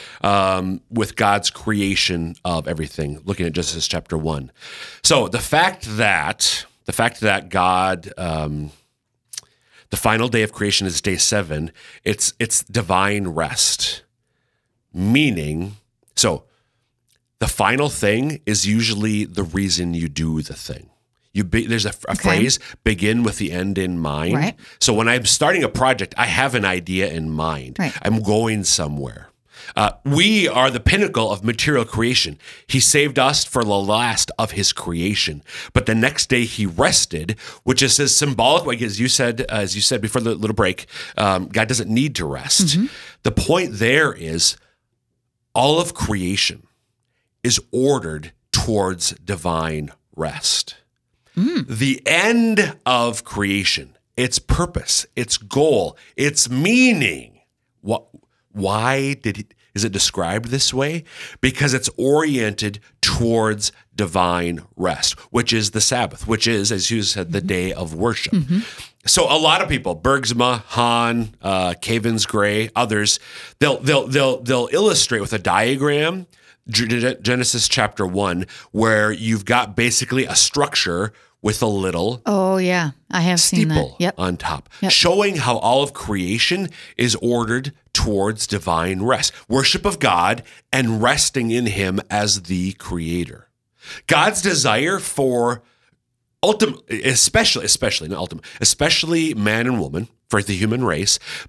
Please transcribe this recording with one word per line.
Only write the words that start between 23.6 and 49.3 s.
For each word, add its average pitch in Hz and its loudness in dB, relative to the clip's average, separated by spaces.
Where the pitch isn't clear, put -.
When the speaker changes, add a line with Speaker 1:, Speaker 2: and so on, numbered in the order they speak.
Speaker 1:
in 90 -2
mind." 78 -2
Speaker 2:
Right. 160 -2
Speaker 1:
So - 4
when 113 2
I'm 120 2
starting 156 2
a 117 2
project, 123 0
I 117 2
have 123 0
an 110 0
idea 92 0
in 80 -4
mind. 78 -4
Speaker 2:
Right. 180 -2
Speaker 1:
I'm 110 2
going 107 2
somewhere. 73 -4
Uh, 104 4
we 180 4
are 127 4
the 123 -2
pinnacle 147 2
of 95 -4
material 120 0
creation. 113 -2
He 135 0
saved 143 4
us 139 2
for 120 -2
the 104 2
last 107 0
of 113 -2
his 101 0
creation. 85 -4
But 107 2
the 113 2
next 117 0
day 120 2
he 110 -4
rested, 90 0
which 131 2
is 135 4
as 139 2
symbolic, 143 2
like 123 -4
as 104 -4
you 123 2
said, 120 0
uh, - -8
as 101 -2
you 107 -4
said 120 0
before 113 -2
the 113 0
little 104 -2
break, 95 0
um, 95 2
God 110 0
doesn't 113 -2
need 131 2
to 87 -4
rest. 71 -2
Speaker 2:
Mm-hmm. 226 2
Speaker 1:
The - 0
point 170 0
there 123 2
is 82 -2
all 147 4
of 170 -4
creation 98 -4
is 120 2
ordered 92 0
towards 92 0
divine 80 -2